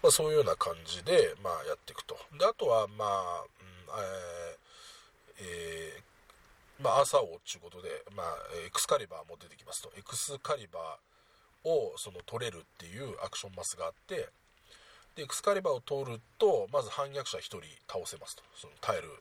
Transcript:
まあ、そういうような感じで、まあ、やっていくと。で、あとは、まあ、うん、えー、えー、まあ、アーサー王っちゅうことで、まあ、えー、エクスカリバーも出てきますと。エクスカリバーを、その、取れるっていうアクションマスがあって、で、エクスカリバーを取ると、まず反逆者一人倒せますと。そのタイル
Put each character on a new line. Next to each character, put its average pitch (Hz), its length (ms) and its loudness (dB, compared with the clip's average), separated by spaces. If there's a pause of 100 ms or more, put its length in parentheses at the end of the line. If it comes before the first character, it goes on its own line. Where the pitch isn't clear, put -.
ま 170 60 10
あ、 151 40 12
そ 156 160 4
う - 20 -
い - 20 4
う 156 40 4
よ 147 60 8
う - 40 8
な 85 100 4
感 - 200 0 (100)
じ 90 180 -8
で、 165 400 6
ま 95 60 -2
あ、 78 160 -2
や 78 80 -2
っ - 40 -4
て - 140 -18
い - 40 -14
く - 100 -10
と。 - 120 -8 (200)
で、 170 80 4
あ 226 80 6
と - 140 0
は、 113 200 4
ま 107 180 -4
あ、 92 360 0
う - 40 -10
ん、 - 40 -20 (1900)
え 104 40 -14
ー、 82 540 -8
え - 60 -18 (760)
ー、 139 40 -12
ま - 80 4
あ、 127 80 6
ア 139 60 8
ー - 0 -
サ - 120 4
ー 131 40 6
王 85 140 -4
っ 90 80 -16
ち - 120 -8
ゅ - 20 -20
う - 40 -20
こ 87 80 -16
と 90 120 -16
で、 87 80 -8 (260)
ま 95 80 -6
あ、 85 40 -2 (260)
え 85 100 -6
ー、 85 40 -10
エ - 20 -10
ク - 100 0
ス - 80 2
カ 147 100 4
リ 110 100 -2
バ 80 140 -12
ー - 60 -16
も 85 80 -14
出 - 140 -20
て - 80 -20
き - 80 -20
ま - 80 -14
す - 80 -6
と。 - 160 -14
エ 104 60 -16
ク - 120 -10
ス 139 240 -4
カ 151 160 -2
リ 117 120 -10
バ 82 300 -10 (680)
ー 160 40 0
を、 135 280 2
そ - 140 -8
の、 90 140 -14
取 120 200 -6
れ 113 60 -4
る 85 80 -14
っ - 180 -20
て 87 80 -16
い 87 140 -14
う 123 220 -8
ア - 80 -6
ク - 80 -8
シ - 80 -8
ョ 101 60 -12
ン 92 60 -14
マ 98 80 -8
ス - 100 -6
が 82 120 -4
あ - 20 -2
っ - 40 -12 (140)
て、 165 220 -4 (840)
で、 160 80 -8
エ - 20 -6
ク - 100 -6
ス - 80 -4
カ 202 100 6
リ 196 60 4
バ 185 120 2
ー - 20 4
を 120 80 -2
取 139 280 -2
る 113 120 -6 (160)
と、 190 340 6
ま 143 100 4
ず 110 80 -4
反 139 220 -2
逆 139 160 -4
者 - 120 -4
一 - 80 -10
人 87 160 -10 (280)
倒 95 140 -2
せ - 100 -8
ま - 100 -14
す - 120 -12
と。 - 60 -20 (120)
そ - 120 -18
の - 120 -20
タ 104 160 2
イ 82 60 -2
ル 80 200 -12